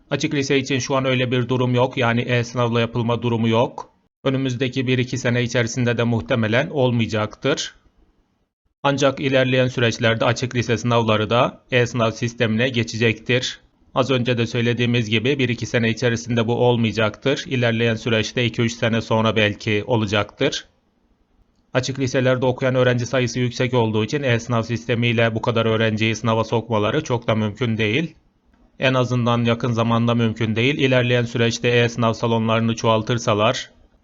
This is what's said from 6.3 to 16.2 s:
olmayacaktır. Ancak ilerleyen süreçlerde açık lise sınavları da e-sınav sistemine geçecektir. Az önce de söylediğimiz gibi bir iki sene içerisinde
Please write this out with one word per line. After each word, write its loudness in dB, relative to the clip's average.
olmayacaktır. -2
Ancak 2
ilerleyen 2
süreçlerde 0
açık 0
lise 0
sınavları 2
da 0
e-sınav 0
sistemine -2
geçecektir. -2
Az 0
önce 0
de 0
söylediğimiz 0
gibi 0
bir 0
iki -4
sene 0
içerisinde -2